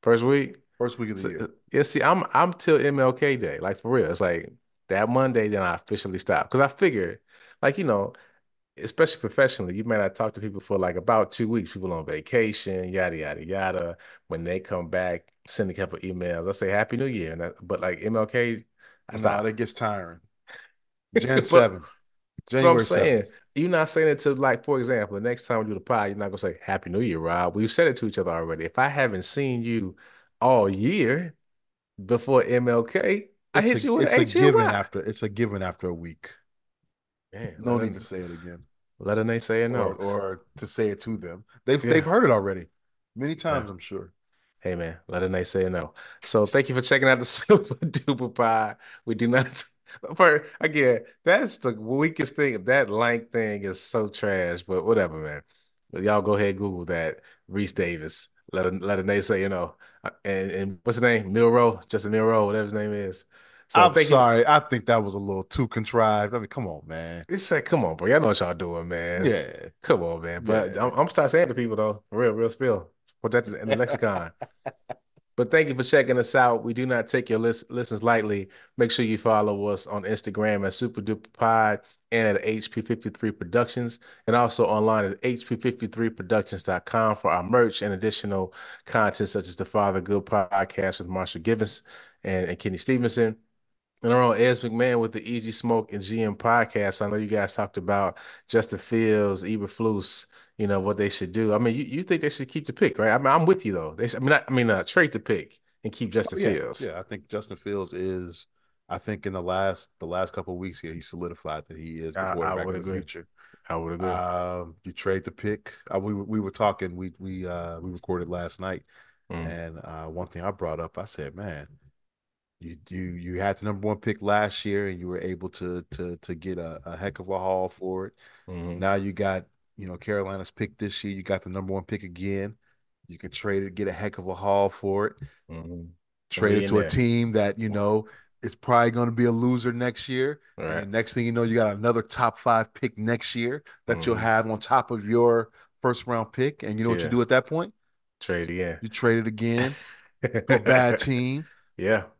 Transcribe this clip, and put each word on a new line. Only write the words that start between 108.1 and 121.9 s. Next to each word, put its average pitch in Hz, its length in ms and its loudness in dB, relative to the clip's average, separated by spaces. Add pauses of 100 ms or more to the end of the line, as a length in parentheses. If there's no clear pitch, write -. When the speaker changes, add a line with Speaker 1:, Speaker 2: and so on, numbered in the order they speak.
Speaker 2:
I 87 120 -6
think 104 260 -8
in 98 80 -6
the 92 80 -6
last, 92 480 -2 (100)
the 85 60 -12
last 90 280 -4
couple 92 200 -8
of 87 60 -10
weeks 92 200 -10
here, 82 140 -12
he 85 80 -12
solidified 82 640 -10
that 82 100 -18
he 80 220 -12
is 80 140 -10
the 95 80 -6
Speaker 1:
I, 95 100 -4
I - 40 -2
Speaker 2:
quarterback 92 320 -4
Speaker 1:
would 92 80 -6
Speaker 2:
of 90 100 -8
the 95 40 -8
Speaker 1:
agree. 92 120 -6
Speaker 2:
future. 85 260 -16 (400)
Speaker 1:
I 80 80 -6
would 85 200 -6
agree. 90 120 -4
Speaker 2:
Um, 90 680 -4 (100)
you 92 80 -12
trade 95 320 -4
the 90 60 -8
pick. - 420 -6 (200)
Uh, 98 60 0
we, 104 140 -4
we 104 260 -4
were 98 120 -4
talking, 95 440 -2
we, 92 220 -10
we, 92 300 -10
uh, 85 340 -8
we 92 100 -10
recorded 87 380 -6
last 87 300 -8
night, 92 240 -8 (480)
Speaker 1:
Mm-hmm. 82 180 -6
Speaker 2:
and, 82 340 -12
uh, 80 220 -12
one 85 220 -10
thing 85 160 -14
I 101 80 -4
brought 80 280 -6
up, 82 180 -10
I 90 80 -10
said, 73 300 -12
Man, 85 320 -12 (920)